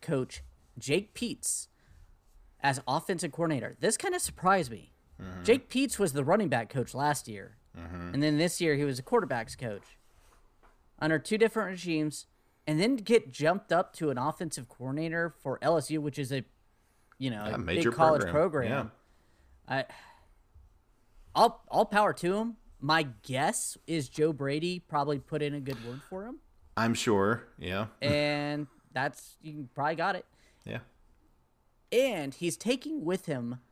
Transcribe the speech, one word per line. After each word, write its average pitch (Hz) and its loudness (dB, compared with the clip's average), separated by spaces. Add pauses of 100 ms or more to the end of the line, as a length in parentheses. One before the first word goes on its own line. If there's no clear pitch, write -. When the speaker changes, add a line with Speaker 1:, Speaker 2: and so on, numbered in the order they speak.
Speaker 1:
coach 135 -2 (360)
Jake 160 -2
Peetz - -6 (960)
as 139 0
offensive 151 -2
coordinator. 156 -2
This 208 2
kinda 359 -4
surprised 180 0
me. - -16 (300)
Speaker 2:
Mm-hmm. 92 -12
Speaker 1:
Jake 254 4
Peetz 262 0
was 175 2
the 139 0
running 185 4
back 117 0
coach - -4
last 143 0
year, 98 -14 (200)
Speaker 2:
Mm-hmm. 87 -10
Speaker 1:
and 143 4
then 151 4
this 170 2
year 160 4
he 143 2
was 135 0
a 127 -10
quarterback's 151 0
coach 107 -10 (1000)
under 156 2
two 214 -2
different 214 2
regimes, 165 -2 (400)
and 156 2
then 233 4
get 214 4
jumped 160 0
up 175 2
to 156 0
an 123 -2
offensive 147 -4
coordinator 160 -4
for 131 -4
L 160 4
S 147 -2
U, 156 -2
which 147 -4
is 131 -6
a, 135 -4 (760)
you 131 -2
know, 107 -6
Speaker 2:
Yeah, 107 -4
Speaker 1:
a - -6
Speaker 2:
major 117 2
Speaker 1:
big - -4
college 156 6
Speaker 2:
program. 87 -2
Speaker 1:
program. 139 0 (800)
Speaker 2:
Yeah. 127 -2
Speaker 1:
I, 131 -2 (1500)
all, 233 6
all 196 4
power 202 4
to 175 0
him. 226 -2 (260)
My 156 2 (160)
guess 143 -2 (100)
is 156 -2
Joe 156 2
Brady 151 -4
probably 143 -2
put 147 -6
in 147 -2
a 147 -6
good 127 -8
word 127 -10
for 190 -10
him. 262 -12 (380)
Speaker 2:
I'm 113 4
sure. 107 4 (140)
Yeah. 95 -4
<laughs> - -12
Speaker 1:
And 147 0 (260)
that's, - -6
you 151 -12
probably 151 0
got 180 0
it. - -10 (400)
Speaker 2:
Yeah. - -8 (1120)
Speaker 1:
And 208 2
he's 175 -2
taking 277 -2
with 180 -2
him 123 -4 (120)